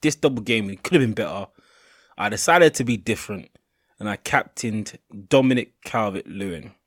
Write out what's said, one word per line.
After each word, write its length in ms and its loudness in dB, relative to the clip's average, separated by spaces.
this 140 0
double 280 0
game, 280 -2
it 120 -12
could 120 -6
have 80 6
been 100 0
better. 360 -6
I 140 -2
decided 460 6
to 80 -2
be 120 0
different, 540 -6
and 80 -6
I 80 -4
captained 840 -4
Dominic 560 2
Calvert-Lewin. 880 -6